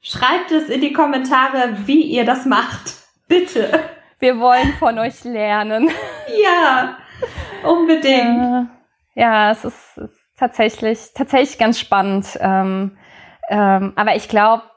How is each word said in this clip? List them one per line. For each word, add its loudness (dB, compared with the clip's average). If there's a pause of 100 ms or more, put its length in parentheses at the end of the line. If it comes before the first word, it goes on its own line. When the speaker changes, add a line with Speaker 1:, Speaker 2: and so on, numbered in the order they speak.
Speaker 1:
schreibt -2
es 0
in -2
die -2
Kommentare, 0 (100)
wie 4
ihr 0
das -2
macht. -2 (340)
Bitte. 0 (500)
Speaker 2:
Wir 2
wollen 4
von 0
euch -6
lernen. 0 (520)
Speaker 1:
Ja, 2 (720)
unbedingt. 2
Speaker 2:
Ja, 0 (480)
ja, 2
es -4
ist, -14
es -14
ist -20
tatsächlich, -2 (160)
tatsächlich 0
ganz 0
spannend. -2
Ähm, -2 (520)
ähm, 2
aber 0
ich -8
glaub 2 (160)